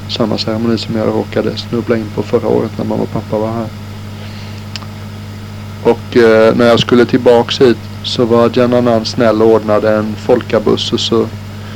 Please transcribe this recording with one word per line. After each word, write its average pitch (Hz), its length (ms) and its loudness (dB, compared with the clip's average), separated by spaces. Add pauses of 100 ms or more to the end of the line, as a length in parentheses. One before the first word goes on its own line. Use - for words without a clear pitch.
samma 110 280 -2
ceremoni 113 400 -2
som 113 180 -6
jag 110 120 0
råkade 110 500 -2
snubbla 117 400 -2
in 107 180 -6
på - 80 -4
förra 110 240 -2
året 117 300 0
när 113 80 -4
mamma 110 180 -2
och 104 80 -6
pappa 107 260 -4
var 110 140 -2
här. 113 160 -6 (2250)
Och, 117 340 0
eh, 113 380 6
när 120 100 4
jag 117 140 6
skulle 120 260 4
tillbaks 120 560 4
hit 120 160 6 (260)
så - 220 -2
var 117 280 4
Jananan 120 520 2
snäll 110 360 2
och 113 60 6
ordnade 107 500 4
en 107 180 -2
folkabuss, 117 800 0
och 113 60 -2
så, 113 280 0 (480)